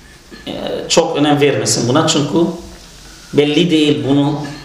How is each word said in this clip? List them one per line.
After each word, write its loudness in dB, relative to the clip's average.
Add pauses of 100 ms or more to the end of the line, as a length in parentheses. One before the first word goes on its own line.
(460)
e, -10 (360)
çok 0
önem 2
vermesin 0
buna. 2
Çünkü -2 (960)
belli 2
değil 2
bunun 2 (260)